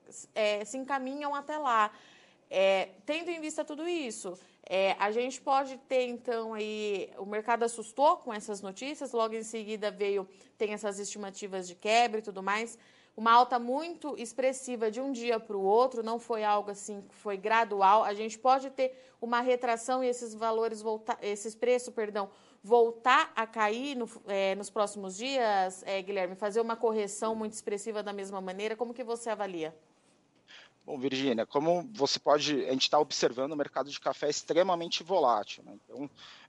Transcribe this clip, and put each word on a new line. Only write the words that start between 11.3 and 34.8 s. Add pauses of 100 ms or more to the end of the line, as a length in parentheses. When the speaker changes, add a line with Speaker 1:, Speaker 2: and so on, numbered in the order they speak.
Speaker 1:
de
quebra
e
tudo
mais, (380)
uma
alta
muito
expressiva
de
um
dia
pro
outro,
não
foi
algo
assim
que
foi
gradual,
a
gente
pode
ter
uma
retração
e
esses
valores
volta-,
esses
preços,
perdão, (340)
voltar
a
cair
no, (180)
é,
nos
próximos
dias,
é,
Guilherme,
fazer
uma
correção
muito
expressiva
da
mesma
maneira,
como
que
você
avalia? (1120)
Speaker 2:
Bom,
Virgínia,
como
você
pode,
a
gente
tá
observando,
o
mercado
de
café
é
extremamente